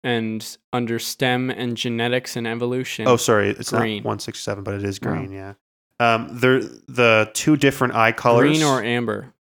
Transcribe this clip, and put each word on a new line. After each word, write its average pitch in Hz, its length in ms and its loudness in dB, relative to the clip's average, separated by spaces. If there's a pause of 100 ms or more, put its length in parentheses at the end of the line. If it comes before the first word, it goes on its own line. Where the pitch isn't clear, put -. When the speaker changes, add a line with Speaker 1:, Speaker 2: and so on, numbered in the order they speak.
Speaker 1:
and 113 520 -4 (160)
under 117 260 -2
stem 127 520 -2
and 120 260 -4
genetics 120 600 -2
and 117 100 -6
evolution." 120 640 -4
Speaker 2:
Oh, 120 80 8
sorry. 104 340 4
It's - 200 -6
Speaker 1:
Green. 110 320 -2
Speaker 2:
not 117 60 -6
one 104 120 -4
sixty-seven, 101 440 -8
but 98 100 -4
it 101 100 -6
is 98 180 -4
Speaker 3:
Oh. 87 80 -4
Speaker 2:
green, - 220 -6
yeah. 98 220 -14 (460)
Um, 113 320 2
they're 127 300 2
the 113 720 2
two 156 220 2
different 135 380 2
eye 113 180 4
colors. 120 360 4
Speaker 1:
Green 156 140 2
or 131 200 2
amber? 117 580 -4